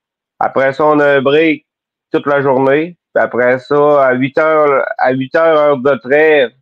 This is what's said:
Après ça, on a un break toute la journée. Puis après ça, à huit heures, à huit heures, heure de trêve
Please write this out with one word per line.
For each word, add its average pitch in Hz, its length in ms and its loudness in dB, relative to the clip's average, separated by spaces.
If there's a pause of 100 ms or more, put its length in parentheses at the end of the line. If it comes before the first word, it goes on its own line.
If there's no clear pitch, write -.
(380)
Après 135 360 -2
ça, 151 120 -2
on 151 140 2
a 143 180 2
un 135 40 0
break 147 440 0 (460)
toute 156 160 -4
la 143 140 0
journée. 139 560 0 (180)
Puis 113 80 0
après 123 340 -2
ça, 147 480 0
à 127 80 0
huit 131 240 -4
heures, 156 480 0 (140)
à 131 140 -2
huit 131 220 -8
heures, 165 220 2
heure 147 200 2
de 135 180 0
trêve 143 560 0 (100)